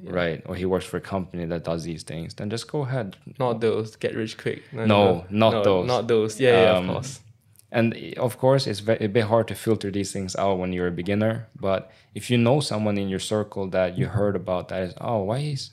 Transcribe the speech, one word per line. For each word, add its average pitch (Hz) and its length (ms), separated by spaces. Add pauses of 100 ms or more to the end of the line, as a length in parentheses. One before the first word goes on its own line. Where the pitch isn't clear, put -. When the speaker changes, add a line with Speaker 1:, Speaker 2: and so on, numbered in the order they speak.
Speaker 1:
yeah. 170 80
Speaker 2:
Right. 87 340
Or 90 120
he 90 100
works 90 180
for - 120
a 87 40
company 87 460
that 85 160
does 82 220
these 80 180
things. 82 320
Then 104 160
just 113 160
go 151 160
ahead. 123 340 (220)
Speaker 1:
Not 120 220
those 110 340
get - 220
rich 113 200
quick. - 360
No, 113 120
Speaker 2:
No, - 20 (100)
Speaker 1:
no, 101 180
no. 85 160
Speaker 2:
not 107 220
Speaker 1:
No, 113 100
Speaker 2:
those. 98 240
Speaker 1:
not 117 220
those. 110 320
Yeah, 123 240
yeah, 92 80
Speaker 2:
Um, 92 180
Speaker 1:
of - 60
course. - 240 (520)
Speaker 2:
and 117 220
i-, - 240
of 120 180
course, 131 300
it's 104 140
ve-, 110 200
a 110 80
bit 110 160
hard 113 240
to 101 60
filter 101 360
these 98 220
things 95 240
out 98 220
when 90 160
you're 90 140
a 87 40 (100)
beginner. 107 460 (100)
But 95 320 (240)
if 104 160
you 123 60
know 120 240
someone 107 380
in 98 100
your 95 120
circle 104 500
that 92 280
you 101 80
heard 101 300
about 90 320
that 92 140
is, 87 180
"Oh, 113 240
why 110 140
is, 147 340